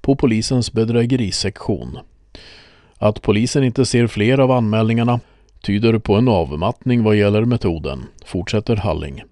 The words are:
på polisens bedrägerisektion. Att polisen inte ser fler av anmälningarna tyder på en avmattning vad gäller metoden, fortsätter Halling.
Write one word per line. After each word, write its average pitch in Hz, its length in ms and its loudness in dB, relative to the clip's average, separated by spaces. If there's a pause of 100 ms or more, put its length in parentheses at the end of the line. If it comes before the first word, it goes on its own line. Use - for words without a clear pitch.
på 139 140 2
polisens 120 580 0
bedrägerisektion. 113 1200 -2 (1000)
Att 107 240 -2
polisen 117 420 2
inte 127 220 2
ser 120 220 2
fler 110 300 2
av 131 140 4
anmälningarna 117 680 0 (420)
tyder 110 360 2
på 107 180 0
en 120 120 4
avmattning 101 760 0
vad 107 120 4
gäller 104 300 2
metoden, 80 580 -2 (220)
fortsätter 104 500 -4
Halling. 80 460 -6 (100)